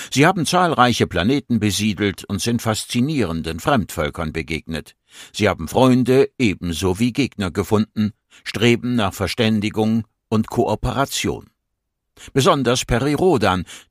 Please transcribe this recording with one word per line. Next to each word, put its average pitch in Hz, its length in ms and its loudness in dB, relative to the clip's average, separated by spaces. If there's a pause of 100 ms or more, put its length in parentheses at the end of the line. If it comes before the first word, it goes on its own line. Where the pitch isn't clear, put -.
(120)
Sie 139 140 6
haben 175 200 2
zahlreiche 123 600 2
Planeten 117 520 -2
besiedelt 101 640 0
und 101 160 -6
sind 117 220 -2
faszinierenden 107 960 -2
Fremdvölkern 82 720 -2
begegnet. 76 640 -8 (380)
Sie 104 160 2
haben 87 200 -2
Freunde 127 680 4
ebenso 90 600 0
wie 120 140 0
Gegner 104 380 -2
gefunden, 104 600 -2 (320)
streben 120 500 0
nach 104 200 -2
Verständigung 110 920 -2 (220)
und 110 200 0
Kooperation. 117 1000 -2 (840)
Besonders 135 520 2
Peri 135 300 0
Rodan, 107 500 2 (260)